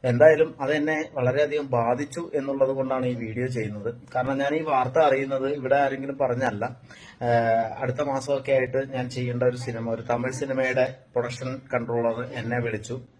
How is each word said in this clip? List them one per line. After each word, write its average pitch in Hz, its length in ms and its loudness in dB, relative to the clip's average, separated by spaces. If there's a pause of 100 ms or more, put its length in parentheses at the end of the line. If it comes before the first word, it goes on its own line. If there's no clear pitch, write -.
എന്തായാലും 147 560 6
അതെന്നെ 151 540 0
വളരെയധികം 143 560 0
ബാധിച്ചു 127 640 -2
എന്നുള്ളത് 135 360 0
കൊണ്ടാണ് 131 360 -2
ഈ 123 80 -2
വീഡിയോ 117 320 -6
ചെയ്യുന്നത്. 110 480 -6 (200)
കാരണം 135 240 -2
ഞാൻ 143 160 0
ഈ 156 80 0
വാർത്ത 131 360 0
അറിയുന്നത് 135 540 2
ഇവിടെ 135 240 2
ആരെങ്കിലും 139 420 0
പറഞ്ഞല്ല. 123 580 -2 (460)
ഏഹ്, 113 560 2
അടുത്ത 127 240 -2
മാസമൊക്കെ 135 500 -2
ആയിട്ട് 131 380 2
ഞാൻ 127 200 -6
ചെയ്യേണ്ട 123 320 -2
ഒരു 123 140 4
സിനിമ, 117 340 -6
ഒരു 113 120 -4
തമിഴ് 120 300 -2
സിനിമയുടെ 131 600 0 (180)
പ്രൊഡക്ഷൻ 127 480 -4 (140)
കൺട്രോളർ 117 580 -2
എന്നെ 120 280 -4
വിളിച്ചു. 120 400 -6 (200)